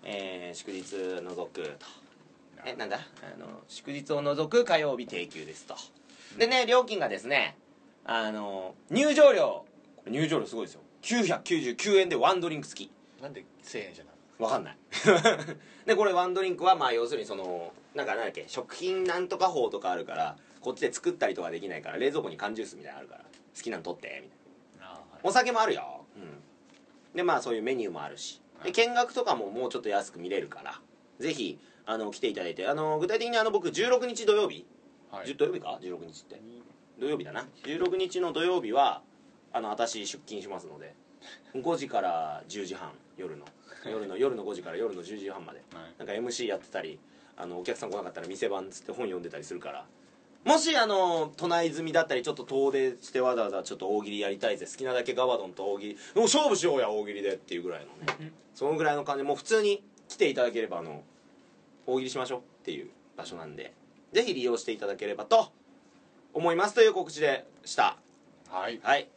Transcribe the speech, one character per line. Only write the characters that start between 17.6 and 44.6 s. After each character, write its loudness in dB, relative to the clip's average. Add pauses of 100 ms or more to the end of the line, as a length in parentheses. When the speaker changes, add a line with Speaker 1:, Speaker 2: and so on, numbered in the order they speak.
Speaker 1:
な -4
ん -2
か、 0
な -2
ん -2
だ -4
っ -10
け、 -10
食 -8
品 -2
な 0
ん -2
と -4
か 4
法 2
と -4
か -2
あ 0
る -6
か -10
ら、 -4 (240)
こ -4
っ -4
ち -10
で 0
作 -2
っ -6
た 0
り 0
と -6
か -4
で -6
き -8
な -8
い -10
か -10
ら、 -6
冷 2
蔵 2
庫 0
に -12
缶 -4
ジ -6
ュ -4
ー -14
ス -16
み -18
た -14
い -14
な -
の -14
あ -16
る -18
か -20
ら、 -20 (340)
好 -14
き -8
な -6
の -12
取 -8
っ -20
て、 -12
み -20
た -20
い -18
な。 -16
Speaker 2:
あ -16
ー、 -16
は -20
い。 -20
Speaker 1:
お 4
酒 6
も 2
あ 6
る 2
よ。 -8 (100)
う -20
ん。 -16 (760)
で、 -2
ま 4
あ、 2
そ -4
う 0
い -2
う -4
メ 0
ニ -2
ュ -4
ー -8
も -8
あ -8
る -14
し。 -12 (180)
で、 -10
Speaker 2:
は 0
い。 -4
Speaker 1:
見 4
学 2
と -2
か 2
も -4
も -2
う -4
ち -10
ょ -2
っ -8
と -4
安 0
く -16
見 -8
れ 0
る -6
か -16
ら、 -10 (400)
ぜ -2
ひ、 -4 (260)
あ -2
の、 -4
来 -12
て 0
い 0
た -6
だ -4
い -6
て。 -2
あ 2
の、 0
具 0
体 0
的 0
に、 2
あ 4
の、 2
僕、 2
十 2
六 4
日 -4
土 8
曜 4
日？ -10 (460)
Speaker 2:
は -10
い。 -10
Speaker 1:
じ -6
ゅ-、 -6
土 4
曜 0
日 -4
か？ -8
十 -10
六 -8
日 -18
っ -20
て。 -20 (600)
土 -2
曜 0
日 -6
だ -12
な。 -8 (160)
十 -6
六 0
日 -2
の -2
土 0
曜 2
日 -4
は、 4 (520)
あ 0
の、 -4
私 -2
出 -8
勤 -8
し -12
ま -8
す -16
の -16
で、 -16 (640)
五 0
時 -6
か 0
ら -2
十 -8
時 -8
半、 -12 (260)
夜 -10
の。 -18 (380)
夜 -6
の、 -8
夜 2
の -8
五 -6
時 -10